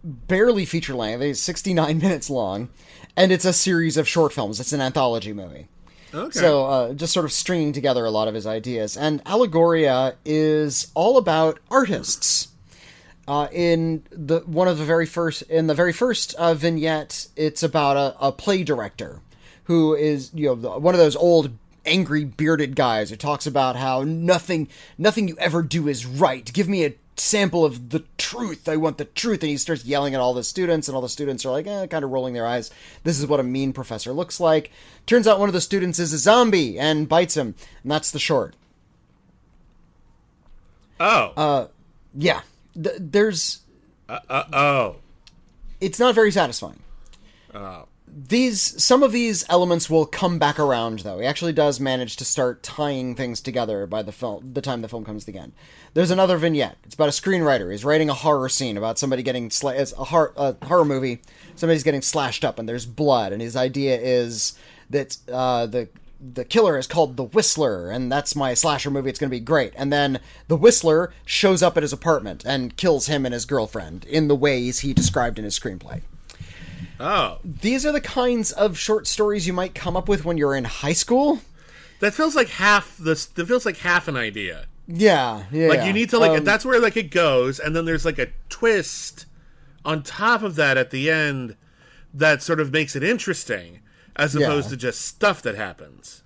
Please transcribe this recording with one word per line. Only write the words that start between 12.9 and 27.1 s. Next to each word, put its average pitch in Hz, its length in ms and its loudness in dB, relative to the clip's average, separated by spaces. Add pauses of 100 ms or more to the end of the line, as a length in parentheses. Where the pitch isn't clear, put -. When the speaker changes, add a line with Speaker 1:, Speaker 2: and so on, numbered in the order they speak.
Speaker 1:
Uh, 143 260 0
in 165 580 0
the, 165 300 -2
one 170 280 0
of 170 100 2
the 151 60 -4
very 165 220 2
first, 165 360 -4
in 160 260 0
the 151 60 2
very 180 180 4
first, - 420 -2
uh, 170 180 2
vignette, 156 840 -2
it's 151 260 -2
about 143 340 2
a, 139 240 0
a 139 120 2
play 190 320 -2
director 120 560 -6 (440)
who 160 300 4
is, 147 400 -2
you 147 140 0
know, 123 80 2
the, 117 140 -8
one 147 240 2
of 180 40 4
those 151 180 8
old 165 360 4 (340)
angry 151 380 2
bearded 147 520 0
guys 113 340 2
who 107 60 -12
talks 147 300 -4
about 131 300 0
how 131 260 -2
nothing, 165 680 0 (300)
nothing 202 300 0
you 160 100 -8
ever 170 240 0
do 151 260 -2
is 123 160 -4
right. 131 480 -2
Give 175 160 0
me 190 160 0
a 143 100 -2 (220)